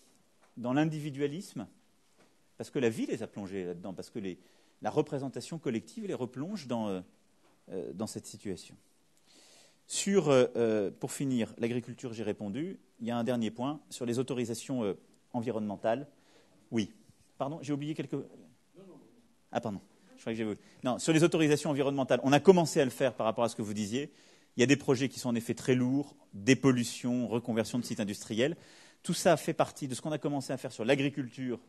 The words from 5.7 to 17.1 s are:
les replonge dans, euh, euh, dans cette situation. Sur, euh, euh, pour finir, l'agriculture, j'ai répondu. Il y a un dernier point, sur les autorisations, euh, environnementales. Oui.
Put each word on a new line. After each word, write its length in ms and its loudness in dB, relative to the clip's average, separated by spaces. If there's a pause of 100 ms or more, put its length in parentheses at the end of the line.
les 80 -4
replonge 520 -8
dans, 220 -2
euh, 120 -4 (720)
euh, 240 -8
dans 120 -6
cette 200 -10
situation. 500 -12 (1120)
Sur, 420 2
euh, 160 8 (100)
euh, 340 2
pour 220 -8
finir, 460 -2
l'agriculture, 560 -4
j'ai 80 -8
répondu. 560 -4 (220)
Il 60 -6
y 40 -2
a 80 -2
un 60 0
dernier 260 0
point, 300 -6 (100)
sur 160 -6
les 120 -2
autorisations, 680 -4
euh, 100 0 (400)
environnementales. 720 -2 (640)
Oui. 240 -2 (420)